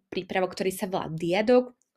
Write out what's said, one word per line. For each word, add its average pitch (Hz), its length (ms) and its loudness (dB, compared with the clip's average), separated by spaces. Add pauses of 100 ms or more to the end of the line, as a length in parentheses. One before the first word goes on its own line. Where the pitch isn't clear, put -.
(140)
prípravok, 185 400 -2
ktorý 190 160 -2
sa 190 160 -4
volá 185 240 -4
Diadok. 208 640 2 (220)